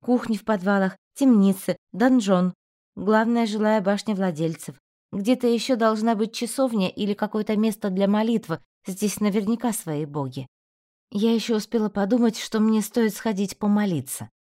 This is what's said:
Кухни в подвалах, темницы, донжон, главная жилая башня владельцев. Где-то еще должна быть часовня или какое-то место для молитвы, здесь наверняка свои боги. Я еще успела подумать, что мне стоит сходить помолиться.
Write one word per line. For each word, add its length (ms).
Кухни 320
в 80
подвалах, 540
темницы, 600
донжон, 600
главная 500
жилая 340
башня 360
владельцев. 600
Где-то 340
еще 300
должна 380
быть 180
часовня 560
или 240
какое-то 420
место 340
для 200
молитвы, 500
здесь 360
наверняка 500
свои 340
боги. 400
Я 240
еще 220
успела 340
подумать, 480
что 220
мне 220
стоит 320
сходить 440
помолиться. 720